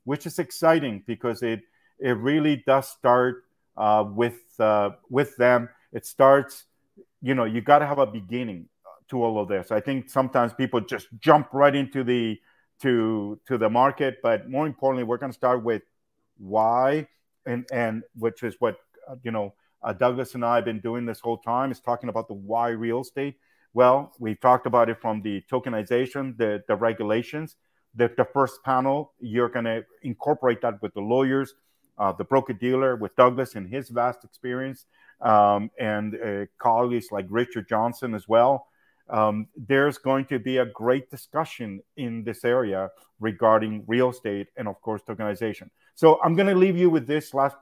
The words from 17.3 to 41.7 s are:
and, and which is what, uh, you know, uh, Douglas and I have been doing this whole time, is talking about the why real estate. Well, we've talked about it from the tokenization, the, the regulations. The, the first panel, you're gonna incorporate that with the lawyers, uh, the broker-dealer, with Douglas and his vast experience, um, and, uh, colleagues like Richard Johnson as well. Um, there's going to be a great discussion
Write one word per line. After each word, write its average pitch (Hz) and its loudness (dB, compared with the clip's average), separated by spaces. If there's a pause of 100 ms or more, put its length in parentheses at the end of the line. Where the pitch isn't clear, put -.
and, 123 -8
and 117 -4 (100)
which 113 -6
is 110 -6
what, 113 -2 (320)
uh, 135 -16
you 117 -6
know, 104 -6 (300)
uh, 113 -6
Douglas 123 -2
and 120 -4
I 117 2
have 113 0
been 110 -6
doing 120 -6
this 113 -8
whole 117 -6
time, 127 -4
is - -12
talking 123 -4
about 110 -6
the 110 -12
why 110 -4
real 117 -4
estate. 139 -10 (380)
Well, 127 4
we've 110 -6
talked 127 4
about 117 4
it 113 -6
from 107 -4
the 101 -6
tokenization, 127 -4
the, 107 -2
the 107 2
regulations. 113 -4 (380)
The, 117 2
the 123 4
first 135 0
panel, 135 0
you're 120 0
gonna 117 -4 (200)
incorporate 127 -2
that 110 -4
with 104 -8
the 107 -8
lawyers, 131 -2 (440)
uh, 98 0
the - -6
broker-dealer, 127 0
with 107 -8
Douglas 127 2
and 95 -10
his 127 -10
vast 120 -4
experience, 131 -10 (340)
um, 104 4
and, 107 -4
uh, 101 -6 (120)
colleagues 120 0
like 98 -8
Richard 117 -4
Johnson 117 -4
as 104 -10
well. 120 4 (420)
Um, 107 0
there's 139 0
going 135 -2
to 135 -4
be 127 -4
a 123 2
great 120 -2
discussion 127 -8 (160)